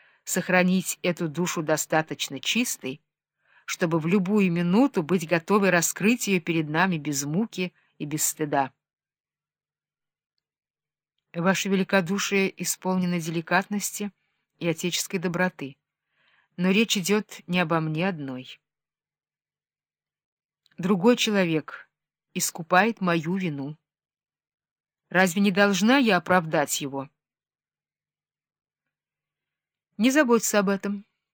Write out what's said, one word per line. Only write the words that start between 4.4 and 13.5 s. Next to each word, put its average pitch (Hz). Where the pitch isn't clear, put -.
минуту 175
быть 165
готовой 190
раскрыть 175
её 190
перед 160
нами 170
без 143
муки 180
и -
без 151
стыда. 143
Ваше 180
великодушие 196
исполнено 180
деликатности 180